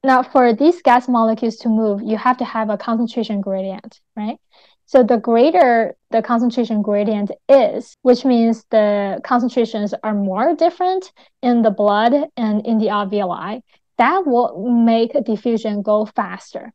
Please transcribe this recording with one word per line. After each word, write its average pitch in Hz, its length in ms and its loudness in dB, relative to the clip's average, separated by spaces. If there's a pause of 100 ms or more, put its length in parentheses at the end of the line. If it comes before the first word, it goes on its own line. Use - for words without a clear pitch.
Now, 262 180 4
for 247 300 4
these 302 280 2
gas 247 280 4
molecules 226 480 0
to - 120 -4
move, 214 340 0
you 220 140 -2
have 247 200 0
to 247 80 -4
have 220 260 -4
a 202 80 -4
concentration 226 600 -4
gradient, 190 600 -8 (140)
right? 214 240 -8 (500)
So 262 140 4
the 233 140 2
greater 240 800 2 (160)
the 220 100 0
concentration 233 580 -2
gradient 208 520 -2 (160)
is, - 540 2
which 247 220 2
means 233 460 2
the 202 540 0
concentrations 226 680 -2 (120)
are 214 100 -2
more 202 400 0
different 359 580 -2 (300)
in 240 200 2
the 214 100 2
blood 220 640 2
and 214 280 -2
in 226 140 0
the 214 80 0
alveoli, 202 760 -4 (360)
that 339 260 2
will 240 460 -2
make 233 540 2
diffusion 220 580 -4
go 214 240 0
faster. 196 680 -10